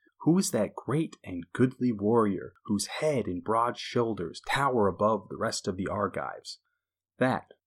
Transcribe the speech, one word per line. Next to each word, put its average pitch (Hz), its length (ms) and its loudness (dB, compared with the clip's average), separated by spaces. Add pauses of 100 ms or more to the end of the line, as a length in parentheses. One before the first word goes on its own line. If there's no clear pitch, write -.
(220)
"Who 170 160 4
is - 140 0
that 104 220 0
great - 480 -4
and 87 300 -10
goodly 127 400 2
warrior 104 640 0 (100)
whose 101 220 0
head 147 400 -2
and 90 180 -4
broad 117 320 0
shoulders 113 720 -2
tower 127 400 2
above 104 400 2
the - 80 -10
rest 107 320 -4
of 95 80 -2
the 98 120 -4
Argives?" 80 720 -4 (580)
"That," 127 340 0 (140)